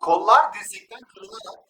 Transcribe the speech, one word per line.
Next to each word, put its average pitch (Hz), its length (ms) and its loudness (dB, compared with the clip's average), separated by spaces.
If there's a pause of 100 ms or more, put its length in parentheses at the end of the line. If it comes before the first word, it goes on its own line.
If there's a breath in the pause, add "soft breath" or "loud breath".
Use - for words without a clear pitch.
kollar 196 540 2
dirsekten - 460 -16
kırılarak - 680 -20